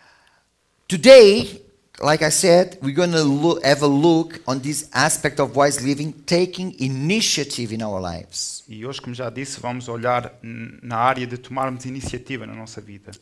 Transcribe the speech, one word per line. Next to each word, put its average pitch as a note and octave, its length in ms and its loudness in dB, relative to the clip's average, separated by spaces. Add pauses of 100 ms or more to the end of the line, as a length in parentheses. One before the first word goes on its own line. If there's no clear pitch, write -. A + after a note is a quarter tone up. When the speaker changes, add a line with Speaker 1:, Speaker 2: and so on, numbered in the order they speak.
(880)
Speaker 1:
Today, A3+ 760 8 (380)
like D#3 220 2
I D3+ 80 2
said, F3+ 500 4
we're C#3 140 -4
gonna F3 280 2
loo-, D3 400 2
have C#3 200 2
a D3 40 4
look D#3+ 600 2
on C3 120 -4
this C#3+ 320 -8
aspect C#3+ 500 -2
of B2 140 -2
wise C#3+ 280 0
living, C#3+ 280 -4 (140)
taking F3+ 540 -2
initiative C3+ 960 -4
in A2+ 100 -6
our G2 180 -6
lives. - 680 -10
Speaker 2:
E A2 180 -16
hoje, C3+ 160 -12
como A#2+ 140 -12
já B2 140 -8
disse, C3 300 -12
vamos B2 280 -8
olhar A#2+ 460 -4 (100)
n-, A#2 400 -16
na A#2+ 140 -8
área B2+ 280 0
de A#2+ 120 -10
tomarmos C3 480 -8
iniciativa B2+ 600 -12
na G#2+ 80 -16
nossa A2 280 -18
vida. G2+ 300 -20 (100)